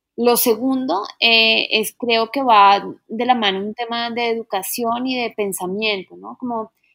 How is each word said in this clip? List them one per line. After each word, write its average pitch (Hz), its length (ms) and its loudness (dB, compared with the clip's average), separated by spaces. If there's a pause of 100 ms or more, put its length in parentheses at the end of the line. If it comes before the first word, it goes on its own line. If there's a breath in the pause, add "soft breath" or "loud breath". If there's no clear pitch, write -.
(160)
Lo 233 220 2
segundo, 262 680 0 (160)
eh, 220 520 4
es, 214 260 -2
creo 226 340 0
que 277 120 -2
va 202 440 6 (200)
de 226 180 -6
la 247 100 4
mano 202 240 -2
un 214 140 -8
tema 233 380 -6
de 233 180 -2
educación 233 760 -4
y 254 120 -4
de 226 160 -4
pensamiento, 196 800 -6
¿no? 208 240 -18
Como 233 320 -8 (240)